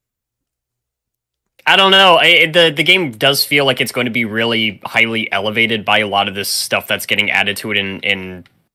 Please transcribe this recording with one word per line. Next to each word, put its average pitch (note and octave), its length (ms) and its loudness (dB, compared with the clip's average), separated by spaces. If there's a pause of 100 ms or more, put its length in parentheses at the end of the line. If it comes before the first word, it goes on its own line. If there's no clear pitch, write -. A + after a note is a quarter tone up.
(1700)
I E3+ 100 4
don't F#3+ 160 6
know. F#3+ 260 6
I, E3 280 4
the, E3 280 4
the D3+ 100 -2
game F3 280 2
does C#3 320 0
feel C#3+ 220 0
like C3 160 0
it's B2 100 -2
going B2 140 -2
to A#2 60 -4
be A#2 120 -4
really A2 640 -2
highly A2+ 480 -2
elevated G#2+ 500 -2
by G#2 160 2
a G#2+ 80 0
lot G2+ 220 0
of F#2+ 60 -8
this G2 120 -6
stuff - 400 -4
that's G2+ 180 -4
getting G#2 240 -2
added G2+ 280 -2
to A2 140 -8
it G2+ 60 -2
in, G2 240 -4
in F#2 440 -6 (300)